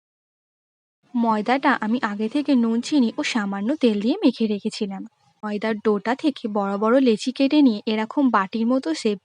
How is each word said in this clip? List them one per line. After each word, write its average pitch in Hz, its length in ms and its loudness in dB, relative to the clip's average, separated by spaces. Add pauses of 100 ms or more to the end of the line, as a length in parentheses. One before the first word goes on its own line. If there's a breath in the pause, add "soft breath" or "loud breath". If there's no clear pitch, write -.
(1160)
ময়দাটা 233 680 2
আমি 220 220 -2
আগে 214 260 -4
থেকে 294 260 -2
নুন, 233 260 2
চিনি 247 360 2
ও - 60 -4
সামান্য 202 540 -4
তেল 220 240 2
দিয়ে 240 200 0
মেখে 240 260 2
রেখেছিলাম। 202 560 -6 (400)
ময়দার 208 360 -4
ডোটা 208 360 0
থেকে - 340 -2
বড় 202 300 -2
বড় 220 220 4
লেচি 247 320 2
কেটে 277 300 2
নিয়ে 220 240 4
এরকম 220 440 -2
বাটির 220 360 0
মতো 262 280 0
শেপ 208 300 -2